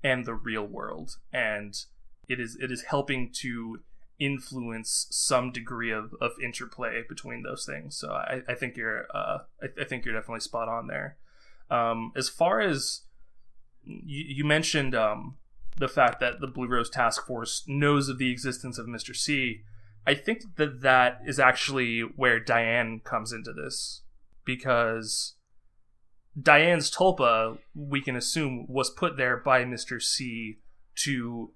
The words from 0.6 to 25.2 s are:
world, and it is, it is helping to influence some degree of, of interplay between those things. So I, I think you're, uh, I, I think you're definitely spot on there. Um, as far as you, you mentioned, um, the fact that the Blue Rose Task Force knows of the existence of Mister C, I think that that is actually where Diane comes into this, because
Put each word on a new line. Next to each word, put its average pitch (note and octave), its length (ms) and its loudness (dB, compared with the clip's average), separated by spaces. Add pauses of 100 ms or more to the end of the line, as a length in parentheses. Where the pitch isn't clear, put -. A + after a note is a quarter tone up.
world, G#2+ 520 -8 (140)
and G#2 440 -2 (520)
it B2 120 -4
is, A#2 200 -8
it B2+ 120 -4
is A#2+ 120 -8
helping C3+ 480 -2 (100)
to A#2 380 -8 (400)
influence B2+ 920 -4
some B2+ 400 2
degree A#2 400 -4
of, G#2+ 300 -4
of A#2+ 100 0 (100)
interplay A#2 640 -6
between - 360 -10
those - 220 -8
things. C#3+ 320 -10
So - 140 -8
I, - 360 -4
I B2 60 -2
think B2 240 -6
you're, A2+ 360 -4
uh, - 260 -2 (220)
I, C#3+ 200 -8
I - 40 -2
think B2+ 200 -4
you're A#2 80 0
definitely A2 280 -4
spot A#2 280 -4
on A#2 180 -4
there. C#3+ 300 -6 (520)
Um, A#2 460 2
as C3+ 140 -2
far F#3 320 4
as D#3 400 0 (840)
you, D3 400 -10 (140)
you D3 80 0
mentioned, D3 500 4
um, A2 420 0 (400)
the C3+ 100 4
fact B2 320 6
that A#2+ 200 0
the C#3 80 -6
Blue B2+ 200 -4
Rose A#2 220 2
Task A#2 360 2
Force A#2 420 -6
knows C#3+ 420 4
of B2+ 80 -4
the B2+ 140 0
existence B2 460 -4
of A2+ 100 -8
Mister A#2 260 -8
C, B2+ 480 -2 (440)
I C#3+ 80 6
think - 440 -2
that C#3 240 0
that B2+ 440 6
is C3 140 -2
actually B2+ 600 6
where A#2 380 4
Diane A2+ 640 2
comes A2+ 300 -4
into - 200 -10
this, - 480 -8 (440)
because A#2 880 0 (1040)